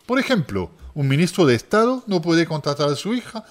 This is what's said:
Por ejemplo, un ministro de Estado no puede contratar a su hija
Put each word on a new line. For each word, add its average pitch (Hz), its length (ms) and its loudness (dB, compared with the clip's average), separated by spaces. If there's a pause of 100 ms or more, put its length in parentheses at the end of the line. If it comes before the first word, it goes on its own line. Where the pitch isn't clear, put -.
Por 262 140 0
ejemplo, 120 520 -2 (240)
un 139 120 -2
ministro 165 380 2
de 123 100 6
Estado 233 520 0
no 185 140 0
puede 165 240 2
contratar 147 440 -2
a 147 80 0
su 208 160 -4
hija 226 380 -8